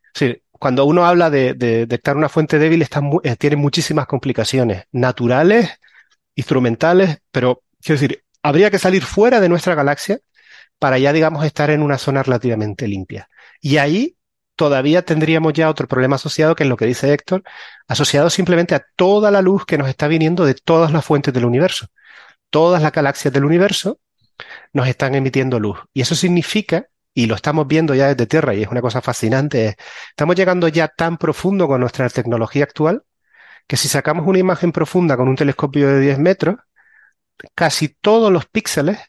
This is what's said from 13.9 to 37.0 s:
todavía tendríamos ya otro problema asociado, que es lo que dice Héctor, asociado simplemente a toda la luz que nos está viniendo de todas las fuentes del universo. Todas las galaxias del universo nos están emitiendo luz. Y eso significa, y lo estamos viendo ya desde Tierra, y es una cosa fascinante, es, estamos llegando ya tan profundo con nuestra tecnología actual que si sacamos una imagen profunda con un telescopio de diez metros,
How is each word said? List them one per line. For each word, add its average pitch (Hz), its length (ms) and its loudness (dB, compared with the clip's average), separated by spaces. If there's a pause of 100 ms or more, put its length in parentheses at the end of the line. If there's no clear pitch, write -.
todavía 147 480 2
tendríamos 160 480 0
ya 156 160 2
otro 156 180 -4
problema 131 300 0
asociado, 156 380 0
que - 80 -4
es 139 80 2
lo 120 80 -2
que 110 80 0
dice 131 260 0
Héctor, 185 300 -2 (440)
asociado 147 440 0
simplemente 170 440 0
a 139 80 -2 (140)
toda 202 340 2
la 196 120 4
luz 190 240 0
que 165 100 -2
nos 135 140 -2
está 147 180 -2
viniendo 160 380 2
de 131 80 2
todas 165 360 2
las 156 140 0
fuentes 139 300 0
del 123 100 0
universo. 120 440 0 (600)
Todas 165 340 2
las 156 100 0
galaxias 143 420 -2
del 139 100 2
universo 185 560 0 (720)
nos 131 160 0
están 135 260 -2
emitiendo 127 460 -2
luz. 101 200 -6 (120)
Y 131 80 -4
eso 127 140 -2
significa, 175 720 -2 (260)
y 117 140 0
lo 110 80 0
estamos 151 320 -2
viendo 151 280 0
ya 139 200 2
desde 120 120 -2
Tierra, 151 280 0
y 104 80 -2
es 101 60 -6
una 123 120 -4
cosa 123 220 -4
fascinante, 127 640 -2
es, 104 100 -4 (320)
estamos 160 260 0
llegando 180 340 2
ya 156 200 0
tan 165 300 -4
profundo 180 500 -2
con 131 140 0
nuestra 123 260 -2
tecnología 120 560 -2
actual 160 380 -2 (640)
que 135 100 -4
si - 100 -2
sacamos 156 400 -2
una 185 120 2
imagen 180 340 0
profunda 170 460 0
con 127 100 2
un 131 80 0
telescopio 143 520 0
de 139 120 2
diez 139 180 0
metros, 180 380 0 (1000)